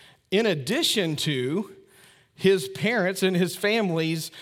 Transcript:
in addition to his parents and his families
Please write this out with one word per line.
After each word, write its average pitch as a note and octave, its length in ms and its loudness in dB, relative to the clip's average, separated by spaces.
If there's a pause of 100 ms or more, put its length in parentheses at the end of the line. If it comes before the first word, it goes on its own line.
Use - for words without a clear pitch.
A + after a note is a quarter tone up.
(320)
in A3 160 4
addition E3+ 680 0
to D3 520 -2 (640)
his F#3+ 360 2
parents G3 520 -2
and F#3 160 2
his F3 180 0
families E3 760 0 (100)